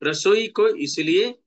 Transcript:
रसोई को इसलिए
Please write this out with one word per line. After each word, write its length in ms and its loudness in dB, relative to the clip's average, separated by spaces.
रसोई 380 0
को 200 2
इसलिए 800 -2